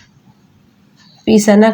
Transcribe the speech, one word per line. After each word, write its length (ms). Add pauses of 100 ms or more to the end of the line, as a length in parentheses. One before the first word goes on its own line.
(1300)
ಪೀಸನ್ನು 460